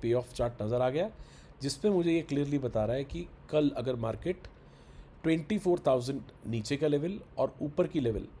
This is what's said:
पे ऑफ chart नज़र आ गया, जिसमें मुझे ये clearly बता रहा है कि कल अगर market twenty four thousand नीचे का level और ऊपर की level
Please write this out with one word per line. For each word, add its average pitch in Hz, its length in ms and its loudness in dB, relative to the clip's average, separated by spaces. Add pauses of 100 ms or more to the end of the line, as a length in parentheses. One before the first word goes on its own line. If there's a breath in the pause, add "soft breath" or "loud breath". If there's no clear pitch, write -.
पे 117 100 2
ऑफ 120 200 0
chart 120 300 -2
नज़र 120 200 0
आ 127 80 4
गया, 170 200 0 (520 loud breath)
जिसमें 170 300 0
मुझे 170 200 4
ये 165 100 2
clearly 143 360 0
बता 117 260 0
रहा 117 120 0
है 139 80 -2
कि 170 220 -8 (240)
कल 151 200 4
अगर 123 260 -4
market 113 520 -4 (760 loud breath)
twenty 160 360 2
four 175 280 2
thousand 131 360 2 (240)
नीचे 113 300 -2
का 151 100 0
level 151 340 0 (180)
और 135 240 0
ऊपर 156 240 0
की 160 140 -2
level 110 280 0 (120)